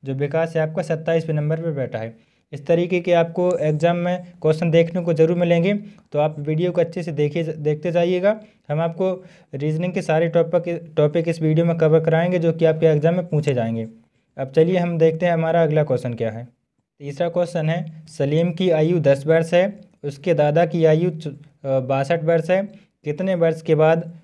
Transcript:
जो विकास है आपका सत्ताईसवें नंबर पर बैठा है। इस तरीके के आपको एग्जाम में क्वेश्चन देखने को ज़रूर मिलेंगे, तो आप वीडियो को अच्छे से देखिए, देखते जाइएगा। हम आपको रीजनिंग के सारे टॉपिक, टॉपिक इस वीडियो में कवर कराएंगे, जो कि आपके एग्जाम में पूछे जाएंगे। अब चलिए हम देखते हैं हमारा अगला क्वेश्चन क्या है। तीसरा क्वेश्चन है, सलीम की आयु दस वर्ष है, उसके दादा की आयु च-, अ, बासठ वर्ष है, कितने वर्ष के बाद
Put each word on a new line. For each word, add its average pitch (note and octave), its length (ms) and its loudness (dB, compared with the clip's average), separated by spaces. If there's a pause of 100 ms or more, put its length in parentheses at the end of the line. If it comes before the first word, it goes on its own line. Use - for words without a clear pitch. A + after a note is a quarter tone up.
जो C3+ 120 -6
विकास D#3+ 400 -2
है D#3+ 80 0
आपका D#3 200 -4
सत्ताईसवें E3 520 -2
नंबर D3+ 260 -2
पर E3 120 -4
बैठा B2+ 260 -6
है। A2+ 320 -12 (220)
इस C3+ 120 -14
तरीके F3 340 0
के F3 140 0
आपको E3+ 440 2
एग्जाम D#3 400 0
में F3+ 280 -4 (160)
क्वेश्चन D#3 300 0
देखने E3 300 2
को E3+ 120 -2
ज़रूर D#3+ 240 4
मिलेंगे, E3+ 360 2 (380)
तो D3 80 -2
आप D3+ 200 0
वीडियो D#3 320 -2
को F3 100 0
अच्छे E3 220 -4
से E3 80 -8
देखिए, D3 340 -2
देखते D3+ 460 -4
जाइएगा। F3+ 480 0 (300)
हम D3+ 120 -2
आपको E3+ 300 -2 (420)
रीजनिंग D#3 400 -4
के F#3+ 80 -4
सारे D#3+ 280 0
टॉपिक, E3+ 680 -2
टॉपिक D#3+ 300 2
इस E3 140 -4
वीडियो D#3 240 2
में E3+ 120 0
कवर D#3+ 220 4
कराएंगे, E3 400 0
जो E3 140 0
कि E3 120 0
आपके D#3+ 200 2
एग्जाम D#3 300 4
में F3 120 -4
पूछे D3 260 -2
जाएंगे। A2+ 340 -2 (500)
अब C3+ 140 -8
चलिए E3 260 2
हम F3 200 -2
देखते D#3+ 280 2
हैं F3 80 2
हमारा E3 300 2
अगला D3+ 200 2
क्वेश्चन B2 300 -2
क्या A2+ 180 -4
है। A#2 160 -12 (520)
तीसरा C#3+ 300 -6
क्वेश्चन E3+ 400 -2
है, E3 400 -6
सलीम D#3 440 0
की F#3 180 0
आयु D#3+ 300 2
दस C#3 260 2
वर्ष E3 260 2
है, F3+ 140 4 (360)
उसके D3 320 -2
दादा D3 320 4
की E3 180 0
आयु D#3+ 260 4
च-, D#3 160 -12
अ, C3+ 540 -6
बासठ C#3 420 -2
वर्ष D#3+ 280 0
है, F#3+ 120 2 (420)
कितने F3+ 300 -2
वर्ष E3 260 0
के D#3+ 140 2
बाद E3 360 2 (120)